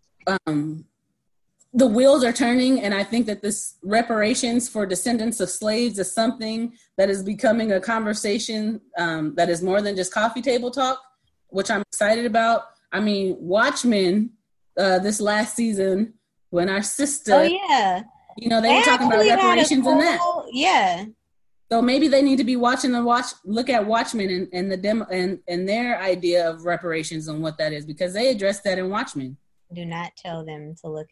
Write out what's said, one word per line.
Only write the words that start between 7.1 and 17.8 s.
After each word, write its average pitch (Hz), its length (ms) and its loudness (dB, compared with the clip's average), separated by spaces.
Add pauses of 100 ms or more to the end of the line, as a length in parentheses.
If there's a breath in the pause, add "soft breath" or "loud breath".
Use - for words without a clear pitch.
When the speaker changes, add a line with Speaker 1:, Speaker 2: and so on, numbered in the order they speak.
Speaker 1:
becoming 214 480 0
a 190 100 2
conversation, 214 960 -4 (180)
um, 160 380 -2
that 175 140 2
is 170 140 -2
more 190 180 2
than 202 140 -2
just 185 180 -4
coffee 226 280 -2
table 247 280 -2
talk, 262 320 -2 (460)
which 190 240 -4
I'm 202 100 0
excited 220 440 0
about. 226 400 2 (260 soft breath)
I 185 80 -4
mean, 196 400 0
Watchmen, 208 920 0 (460)
uh, 185 220 2
this 208 200 -2
last 214 360 0
season, 202 580 0 (380)
when 175 180 0
our 202 140 -2
sister, - 500 -2
Speaker 2:
Oh, 285 80 8
yeah. 294 640 2 (340)